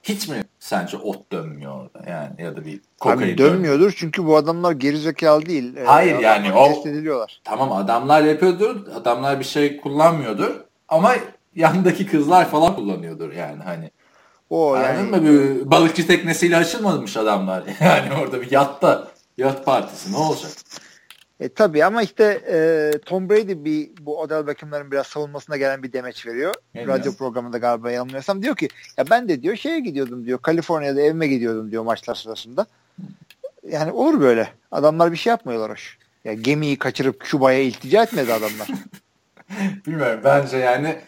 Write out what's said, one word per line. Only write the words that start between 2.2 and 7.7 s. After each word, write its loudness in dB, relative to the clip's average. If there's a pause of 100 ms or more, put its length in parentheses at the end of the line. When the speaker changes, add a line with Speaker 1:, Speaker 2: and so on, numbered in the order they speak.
Speaker 1:
ya -10
da -14
bir -14 (200)
kokain 2
Speaker 2:
Abi -2
Speaker 1:
dönmüyor? 6
Speaker 2:
dönmüyordur 2
çünkü -4
bu 6
adamlar 2
gerizekalı 2
değil. -4
Ee, -8
Speaker 1:
Hayır, 6
Speaker 2:
adamlar 4
Speaker 1:
yani -2
o 8
Speaker 2:
test 0
ediliyorlar. -4
Speaker 1:
Tamam -2